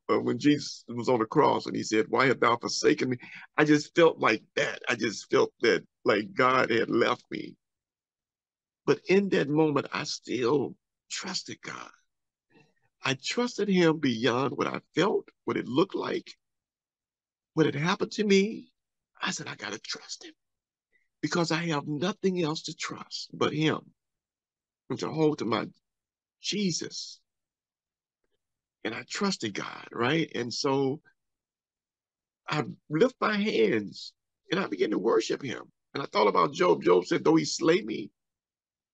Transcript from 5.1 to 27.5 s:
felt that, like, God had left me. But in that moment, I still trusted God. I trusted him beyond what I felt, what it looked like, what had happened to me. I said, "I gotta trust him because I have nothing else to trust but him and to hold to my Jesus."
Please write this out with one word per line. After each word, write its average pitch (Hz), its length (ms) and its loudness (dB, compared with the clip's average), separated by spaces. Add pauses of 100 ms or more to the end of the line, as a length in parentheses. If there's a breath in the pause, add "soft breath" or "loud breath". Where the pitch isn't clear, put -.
felt 123 320 4
that, 101 240 2 (180)
like, 107 300 2
God 131 360 4
had - 200 0
left 113 400 2
me. - 260 -10 (1300)
But 147 180 2
in 196 260 4
that 165 200 0
moment, 151 420 2
I 120 120 -6
still 123 680 -2 (360)
trusted - 500 -10
God. 62 300 -14 (1120 soft breath)
I 131 200 -2
trusted 240 460 -4
him 170 300 4
beyond 127 580 0
what - 100 -2
I 65 140 -6 (140)
felt, 196 340 0 (160)
what 117 140 -2
it 104 100 -6
looked 139 260 -2
like, - 360 -6 (1200)
what 156 140 4
had 143 80 -2
happened 175 380 -2
to 214 120 -2
me. 196 480 2 (480)
I - 100 -4
said, 156 160 -10
"I - 100 -10
gotta - 220 -10
trust - 460 -14
him 320 80 -20 (880)
because 165 320 -2
I 170 140 -2
have 147 200 -2
nothing 180 560 -2
else 156 200 -2
to 160 120 -12
trust - 600 -12
but - 180 -2
him 151 400 -2 (960)
and 131 120 -6
to - 100 -4
hold 156 300 0
to - 40 -4
my 104 240 -2 (720)
Jesus." - 800 -6 (1600)